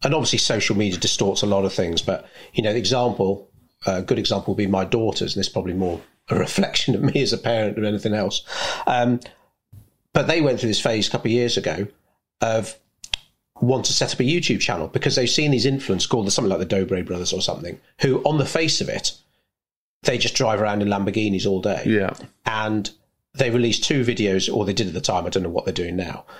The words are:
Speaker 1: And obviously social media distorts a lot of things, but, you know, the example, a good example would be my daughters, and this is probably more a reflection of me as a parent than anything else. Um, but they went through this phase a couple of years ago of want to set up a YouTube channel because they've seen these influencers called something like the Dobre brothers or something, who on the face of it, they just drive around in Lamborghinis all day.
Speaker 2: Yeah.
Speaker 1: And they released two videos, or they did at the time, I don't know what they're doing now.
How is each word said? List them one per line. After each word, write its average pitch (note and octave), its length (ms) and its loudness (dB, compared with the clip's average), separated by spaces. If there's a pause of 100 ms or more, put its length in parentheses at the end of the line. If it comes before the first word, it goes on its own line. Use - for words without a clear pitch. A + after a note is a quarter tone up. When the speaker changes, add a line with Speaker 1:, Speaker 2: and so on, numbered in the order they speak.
Speaker 1:
And C#3 120 2
obviously B2+ 240 0
social A2 380 0
media G2+ 220 0
distorts - 440 0
a G#2+ 40 2
lot G2 180 2
of F#2+ 80 0
things, E2+ 300 0
but, - 260 -4 (240)
you - 100 0
know, G#2+ 100 2
the A#2 60 0
example, G#2 720 0 (380)
a F#2+ 160 0
good A2 160 0
example G2+ 360 -2
would F#2 40 -4
be G#2 80 0
my F#2+ 180 2
daughters, G#2 500 -2
and G2 60 -4
this F#2 80 -2
is - 40 -18
probably F#2 200 -4
more F2 280 -2 (280)
a - 100 0
reflection - 560 0
of G2+ 80 -2
me C#3 200 2
as G#2+ 100 0
a G#2 60 -2
parent A2 380 0
than G#2+ 80 -2
anything G#2 280 0
else. G2+ 300 -2 (440)
Um, B2 340 2 (920)
but D3 160 2
they D#3+ 120 4
went C3+ 200 2
through A#2+ 80 0
this G#2 120 0
phase A2 280 2
a - 20 -12
couple A#2+ 180 -2
of A2 40 2
years A#2+ 240 2
ago G2+ 300 -2 (540)
of A2 360 0 (840)
want B2+ 260 2
to - 60 -2
set - 200 0
up - 80 -2
a - 20 4
YouTube C#3 380 0
channel E2+ 260 -2
because - 300 0
they've B2 140 2
seen D3+ 200 2
these B2 160 4
influencers C3+ 420 0
called G#2+ 220 0
something G#2+ 200 0
like F#2+ 160 0
the - 0 -
Dobre F#2+ 380 0
brothers F2+ 280 -4
or F#2 80 -2
something, E2+ 400 -6 (200)
who C3+ 240 2
on D3+ 140 2
the C3 80 2
face E3 340 0
of C#3 80 -4
it, - 240 -4 (920)
they B2+ 160 2
just G#2+ 160 0
drive A2 260 2
around G#2 220 0
in G2+ 60 2
Lamborghinis G2+ 580 0
all F#2+ 160 0
day. G2 240 -2
Speaker 2:
Yeah. G2+ 280 2 (300)
Speaker 1:
And G#2+ 460 -2 (440)
they C3 160 2
released A#2 340 2
two C#3 200 2
videos, G2+ 500 0
or G#2 100 0
they G2 100 0
did G2 140 0
at D#2+ 60 -6
the F2+ 60 -6
time, F2 260 -2
I F2 40 -6
don't F#2 120 0
know F2 60 -2
what E2+ 160 -2
they're G2 100 -4
doing F2 220 -4
now. F2 300 -6 (140)